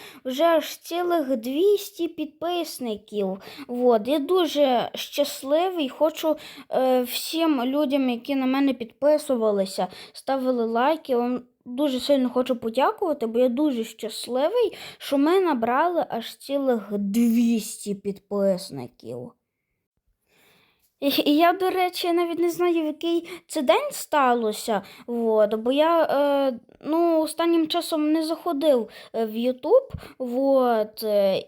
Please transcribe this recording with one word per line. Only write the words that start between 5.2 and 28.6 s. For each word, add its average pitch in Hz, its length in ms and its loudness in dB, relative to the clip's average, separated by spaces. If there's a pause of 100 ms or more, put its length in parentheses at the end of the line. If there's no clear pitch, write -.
хочу, 311 480 0 (340)
е, 254 320 2
всім 294 600 -2
людям, 269 460 0
які 240 240 -4
на 262 120 0
мене 269 280 2
підписувалися, 226 1120 0 (260)
ставили 254 520 -2
лайки, 254 520 0
вам 247 260 -2 (220)
дуже 254 360 -2
сильно 254 300 2
хочу 254 260 -2
подякувати, 285 680 -2
бо 226 120 -2
я 254 100 4
дуже 247 360 0
щасливий, 285 920 -2 (220)
що - 200 -2
ми 320 220 4
набрали 302 680 0
аж - 280 -8
цілих 269 540 -2
двісті 220 1040 0
підписників. 190 1400 -6 (1700)
І, 277 200 2
і 294 120 4
я, 339 160 6
до 370 180 0
речі, 359 420 -2
навіть 339 260 0
не 339 120 2
знаю, 339 320 0
в 302 40 -2
який 339 420 -4 (180)
це 302 160 -4
день 440 280 2
сталося, 240 920 0 (240)
вот, 220 480 2
бо 226 180 -2
я, 320 300 4
е, 277 560 0 (220)
ну, 330 400 2
останнім 330 480 0
часом 320 440 0
не 320 100 2
заходив, 311 680 0 (240)